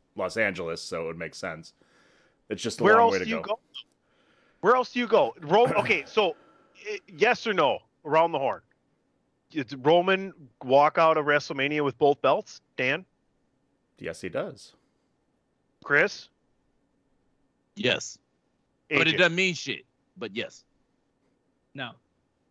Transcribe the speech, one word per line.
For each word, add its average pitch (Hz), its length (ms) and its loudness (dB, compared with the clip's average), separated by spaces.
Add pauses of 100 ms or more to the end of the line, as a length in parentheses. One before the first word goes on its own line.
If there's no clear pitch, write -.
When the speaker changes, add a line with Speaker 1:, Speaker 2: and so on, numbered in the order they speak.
(160)
Speaker 1:
Los 92 200 -6
Angeles, 90 460 -4
so 82 220 -8
it - 20 -8
would 82 120 -8
make 82 180 -12
sense. 82 380 -12 (760)
It's 104 100 -6
just - 200 -6
a - 20 -6
Speaker 2:
Where 202 140 6
Speaker 1:
long 233 80 6
Speaker 2:
else 226 80 4
Speaker 1:
way 98 80 0
to 180 40 -4
Speaker 2:
do - 60 -6
you - 60 -4
Speaker 1:
go. 80 60 -6 (120)
Speaker 2:
go? - 40 -8 (1040)
Where 214 120 4
else 254 180 -2
do 247 60 -6
you 247 80 -2
go? 190 260 4 (100)
Ro-, 190 240 4
Speaker 1:
<clears throat> - 120 -2
Speaker 2:
okay, 196 260 0
so, 196 300 0 (560)
i-, 202 80 -10 (180)
yes 208 300 0
or 220 80 -2
no, 143 240 2 (260)
around 160 280 2
the 151 80 -2
horn? 110 220 -4 (880)
Did 151 220 -8 (140)
Roman 185 460 2 (320)
walk 143 340 4
out 160 180 4
of 151 100 -2
WrestleMania 147 580 -2
with 139 140 -4
both 143 220 2
belts, 143 400 0 (160)
Dan? 139 280 -4 (960)
Speaker 1:
Yes, - 200 -12
he 95 80 -10
does. 139 440 -12 (1120)
Speaker 2:
Chris? 156 440 -2 (1500)
Speaker 3:
Yes. 104 420 -4 (680)
But 147 140 0
it 156 60 2
Speaker 2:
A - 40 4
J? - 40 -4
Speaker 3:
doesn't 170 180 4
mean 185 200 0
shit, 120 300 -10 (320)
but 107 200 -12
yes. 101 260 -10 (1120)
Speaker 4:
No. 127 160 -12 (600)